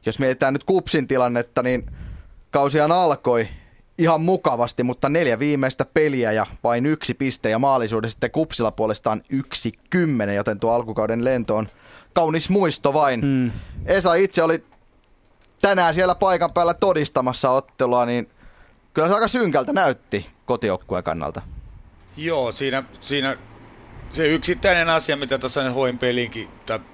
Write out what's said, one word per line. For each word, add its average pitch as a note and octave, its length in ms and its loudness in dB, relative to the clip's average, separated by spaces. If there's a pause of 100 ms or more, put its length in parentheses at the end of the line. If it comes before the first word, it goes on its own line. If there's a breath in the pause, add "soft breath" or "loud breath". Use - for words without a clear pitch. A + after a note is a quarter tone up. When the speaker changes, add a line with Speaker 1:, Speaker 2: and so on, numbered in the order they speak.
Speaker 1:
jos A2 140 -4
mietitään C3+ 340 0
nyt C#3+ 100 -4
kupsin F3 440 0
tilannetta, B2 560 0
niin B2+ 280 -2 (600 loud breath)
kausihan D3 400 2
alkoi C3+ 560 2 (500 loud breath)
ihan E3 240 4
mukavasti, C3+ 640 0
mutta B2+ 260 -2
neljä C#3+ 300 2
viimeistä C#3 540 0
peliä C3+ 380 2
ja A2 140 0 (180)
vain A#2+ 220 2
yksi D3+ 280 -2
piste B2+ 360 -2
ja A2+ 100 0
maalisuuden A2+ 500 0
sitten A#2+ 220 -4
kupsilla C3+ 400 -2
puolestaan G#2+ 580 -2
yksi C3+ 420 -6 (180)
kymmenen, B2+ 460 0
joten G2+ 240 -2
tuo A#2 120 2
alkukauden A2+ 520 -2
lento A#2+ 320 0
on G#2+ 120 -2 (460 loud breath)
kaunis D#3+ 360 0
muisto F3 440 2
vain. C#3 320 2
Speaker 2:
Mm. B2+ 260 0 (340 loud breath)
Speaker 1:
Esa F3 280 2
itse F#3 300 2
oli D#3+ 200 0 (1000)
tänään F#3 320 4
siellä F3+ 220 2
paikan F3 380 2
päällä E3+ 200 2
todistamassa C#3 760 0
ottelua, B2 540 0
niin A#2+ 240 -2 (640 soft breath)
kyllä D#3+ 140 0
se F#3+ 60 4
aika A3 140 2
synkältä G3 460 0
näytti C3+ 520 0 (200)
kotijoukkueen G2 580 -4
kannalta. D#2+ 380 -6 (760)
Speaker 3:
Joo, D3+ 340 -4
siinä, C3+ 320 -4 (160)
siinä C3+ 380 -4 (760)
se D#3 160 0
yksittäinen E3+ 600 2
asia, D#3 280 0
mitä C3+ 200 -4
tuossa C3 260 -4
nyt B2+ 120 -4
hoin B2+ 220 0
pelinkin A#2+ 520 -4 (160)
tai A2+ 140 -4 (140)